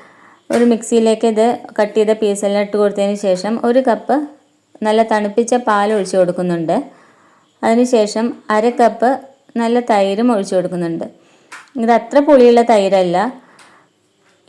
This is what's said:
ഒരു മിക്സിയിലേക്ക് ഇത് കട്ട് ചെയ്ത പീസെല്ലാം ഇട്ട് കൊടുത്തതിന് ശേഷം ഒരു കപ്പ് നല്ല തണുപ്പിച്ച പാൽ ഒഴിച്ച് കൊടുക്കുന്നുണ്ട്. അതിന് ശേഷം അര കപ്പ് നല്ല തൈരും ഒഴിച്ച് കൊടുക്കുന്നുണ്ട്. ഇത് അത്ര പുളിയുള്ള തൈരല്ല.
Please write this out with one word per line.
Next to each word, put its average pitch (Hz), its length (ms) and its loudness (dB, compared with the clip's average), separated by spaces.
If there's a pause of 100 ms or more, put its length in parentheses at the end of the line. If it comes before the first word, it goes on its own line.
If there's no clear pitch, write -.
(540)
ഒരു 233 160 2
മിക്സിയിലേക്ക് 226 600 0
ഇത് 220 140 2 (300)
കട്ട് 208 180 -2
ചെയ്ത 214 260 2
പീസെല്ലാം 202 460 -2
ഇട്ട് 202 140 -8
കൊടുത്തതിന് 202 440 0
ശേഷം 190 300 -2 (140)
ഒരു 240 200 2
കപ്പ് 220 280 0 (680)
നല്ല 214 140 2 (120)
തണുപ്പിച്ച 214 420 -2 (140)
പാൽ 202 280 2
ഒഴിച്ച് 185 220 -4
കൊടുക്കുന്നുണ്ട്. 175 580 -2 (880)
അതിന് 233 300 2
ശേഷം 214 320 0 (300)
അര 220 140 0 (100)
കപ്പ് 226 300 2 (520)
നല്ല 233 180 0 (100)
തൈരും 202 440 0
ഒഴിച്ച് 196 240 -4
കൊടുക്കുന്നുണ്ട്. 175 460 -4 (800)
ഇത് 226 160 2
അത്ര 226 180 -6 (120)
പുളിയുള്ള 240 340 6 (100)
തൈരല്ല. 190 440 2 (1300)